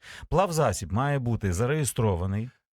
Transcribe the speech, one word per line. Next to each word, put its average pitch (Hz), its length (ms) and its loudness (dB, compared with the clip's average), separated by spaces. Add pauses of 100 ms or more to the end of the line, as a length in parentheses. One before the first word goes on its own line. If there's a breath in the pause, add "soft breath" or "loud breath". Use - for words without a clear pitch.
(300 loud breath)
Плавзасіб 156 640 0
має 139 260 0
бути 113 340 0
зареєстрований. 110 960 0 (240)